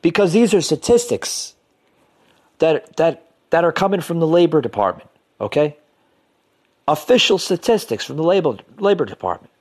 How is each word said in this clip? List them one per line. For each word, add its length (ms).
Because 320
these 220
are 60
statistics 920
that, 400
that, 320
that 120
are 80
coming 300
from 180
the 60
Labor 360
Department, 500
okay? 380
Official 500
statistics 680
from 120
the 60
Labor, 340
Labor 260
Department. 560